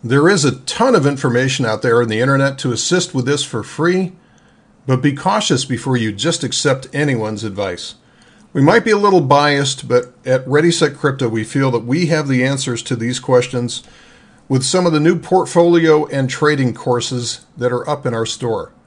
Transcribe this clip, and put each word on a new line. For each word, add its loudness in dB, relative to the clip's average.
There 4
is 2
a 0
ton 0
of 4
information 0
out -2
there 2
on -2
the -2
internet 0
to -4
assist -2
with -2
this -2
for -8
free, -2
but 0
be 0
cautious -2
before -4
you -2
just -4
accept -2
anyone's -2
advice. -8
We 2
might 6
be 0
a 4
little 4
biased, 2
but 0
at 0
Ready 4
Set 0
Crypto, -2
we -2
feel 0
that -2
we 0
have 0
the 2
answers -4
to -4
these -4
questions 0
with 0
some 0
of 2
the 2
new 4
portfolio 4
and -2
trading 0
courses -4
that -2
are -4
up -6
in -2
our -2
store -6